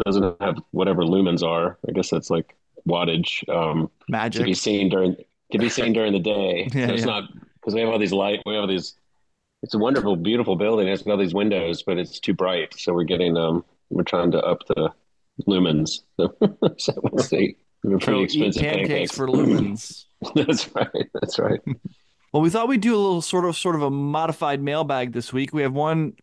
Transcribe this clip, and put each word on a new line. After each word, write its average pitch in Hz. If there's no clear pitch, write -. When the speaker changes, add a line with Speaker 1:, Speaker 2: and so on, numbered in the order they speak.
Speaker 1:
doesn't 98
have 98
whatever 90
lumens 87
are. 85
I -
guess 92
that's, 80
like, -
wattage, 87
um, 80
Speaker 2:
Magic. 110
Speaker 1:
to -
be 98
seen 98
during, 92
to -
be 113
seen 117
during 110
the 98
day. 95
Speaker 2:
<laughs> 120
Yeah, 131
Speaker 1:
So 117
it's 113
Speaker 2:
yeah. 120
Speaker 1:
not, 104
'cause 104
we 113
have 113
all 113
these 98
light, 101
we 104
have 104
these, 92
it's -
a 110
wonderful, 107
beautiful 104
building. 104
It's 95
got 104
these 92
windows, 92
but 92
it's 87
too -
bright. 92
So -
we're 87
getting, 87
um, 82
we're -
trying 87
to 82
up 87
the 78
lumens. 82
<laughs> 85
So -
we'll -
see. -
They're 98
pretty -
Speaker 2:
So -
eat -
Speaker 1:
expensive 98
Speaker 2:
pancakes 147
Speaker 1:
pancakes. -
Speaker 2:
for 135
lumens. -
Speaker 1:
<laughs> -
That's -
right. -
That's -
right. -
Speaker 2:
Well, 151
we 165
thought 226
we'd 262
do 233
a -
little 190
sort 180
of, 175
sort 175
of 151
a 143
modified 143
mailbag 139
this 120
week. 135
We 147
have 131
one 156